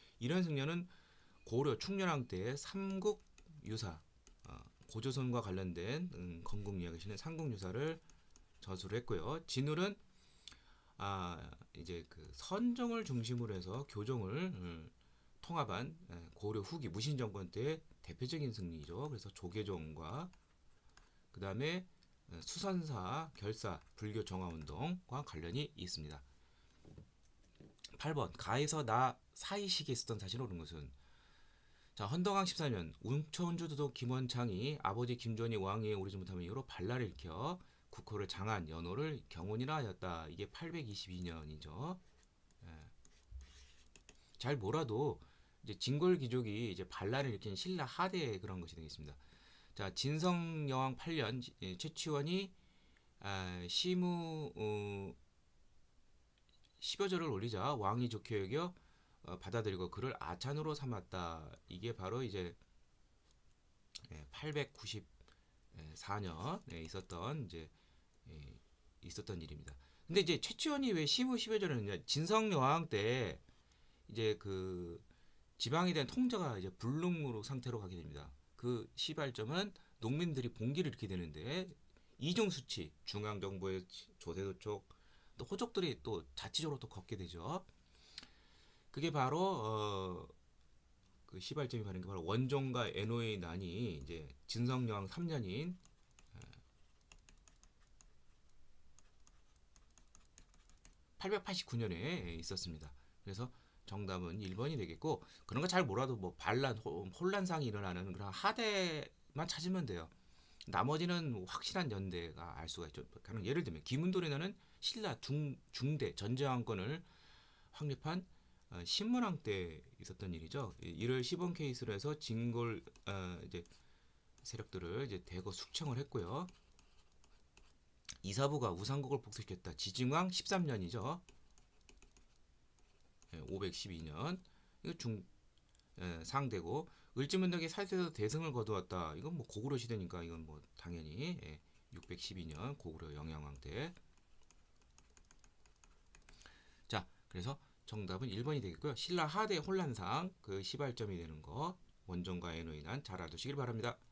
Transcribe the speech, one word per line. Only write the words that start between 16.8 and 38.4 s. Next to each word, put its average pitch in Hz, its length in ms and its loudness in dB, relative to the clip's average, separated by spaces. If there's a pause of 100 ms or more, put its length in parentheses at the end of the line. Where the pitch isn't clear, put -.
무신 113 280 0
정권 101 340 -2
때 147 300 0 (220)
대표적인 131 500 -2
승리죠. 85 560 -4
그래서 110 220 -6
조계종과 92 1000 -4 (1040)
그다음에, 135 540 0 (460)
예, 85 100 -10
수선사, 156 920 0
결사, 101 440 -2 (160)
불교 107 280 0
정화운동과 92 1000 -2
관련이 87 540 -4
있습니다. 76 460 -6 (1800)
팔 156 160 0
번, 113 180 2
가에서 143 520 2
나 117 340 6 (160)
사이식에 196 580 0
있었던 117 260 0
사실을 101 280 -2
옳은 92 120 -4
것은? 78 320 -8 (1040)
자, 107 120 -4
헌덕왕 180 400 6
십사 160 220 2
년, 87 320 0
웅천주 170 680 2
도독 143 260 0
김원창이 123 880 2
아버지 120 340 2
김조원이 113 400 2
왕위에 107 380 2
오르지 98 220 -2
못함을 92 260 -4
이유로 127 240 -4
반란을 117 400 0
일으켜 98 520 -2 (320)
국호를 104 360 -4
장안, 95 440 0